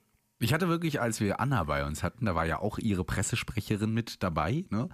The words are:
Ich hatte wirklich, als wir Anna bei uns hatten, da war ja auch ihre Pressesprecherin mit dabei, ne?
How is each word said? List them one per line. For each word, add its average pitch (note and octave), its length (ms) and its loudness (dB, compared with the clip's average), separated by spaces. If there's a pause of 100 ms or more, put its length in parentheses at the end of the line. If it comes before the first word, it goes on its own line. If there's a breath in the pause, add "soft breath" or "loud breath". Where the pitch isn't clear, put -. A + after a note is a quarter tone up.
(380)
Ich A#2 140 2
hatte E3 160 4
wirklich, E3 320 0
als A2+ 180 0
wir G2+ 220 2
Anna A#2 240 2
bei C#2+ 220 0
uns D2 160 -4
hatten, F#2 240 -2
da F#2+ 80 2
war D#2+ 100 2
ja E2 140 0
auch - 200 -2
ihre F#2 260 2
Pressesprecherin - 880 -2
mit - 280 -4
dabei, F#2 460 0
ne? B2 260 -2